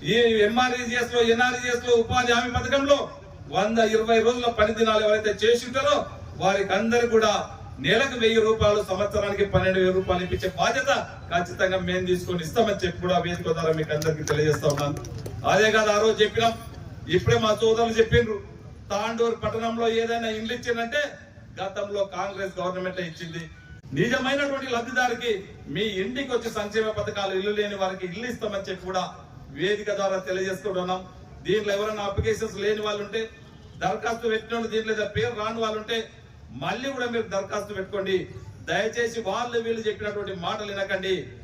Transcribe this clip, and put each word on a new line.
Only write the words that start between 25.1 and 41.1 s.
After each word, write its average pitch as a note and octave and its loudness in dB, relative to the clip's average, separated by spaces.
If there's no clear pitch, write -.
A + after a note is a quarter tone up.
మీ D3+ -4
ఇంటికి A3+ -2
వచ్చి A3+ -2
సంక్షేమ G#3+ -2
పథకాలు, G3 -2
ఇల్లు G3+ 0
లేని G#3 -2
వారికి F#3 -2
ఇల్లు F#3+ -6
ఇస్తామని G3+ -6
చెప్పి F3+ -8
కూడా F#3 -4
వేదిక G3+ -2
ద్వారా G3 0
తెలియజేసుకుంటున్నాం. F#3 -4
దీంట్లో G#3 2
ఎవరైనా G#3+ -2
అప్లికేషన్స్ G3+ -2
లేని G#3+ 0
వాళ్ళు G#3 -4
ఉంటే, A3 -6
దరఖాస్తు A3+ -2
పెట్టిన A3 -2
వాళ్ళు, A3+ -4
దీంట్లో A3 0
ఏదైనా G#3 -2
పేరు A3 -2
రాని A3+ -4
వాళ్ళు A3 -2
ఉంటే A3+ -4
మళ్ళీ G3+ -4
కూడా B3+ -4
మీరు A#3 -2
దరఖాస్తు G3+ -4
పెట్టుకోండి. F#3+ -2
దయచేసి A3+ 0
వాళ్ళు A#3 -2
వీళ్ళు A3+ -2
చెప్పినటువంటి G3+ -4
మాటలు G3+ -4
వినకండి. F#3+ -2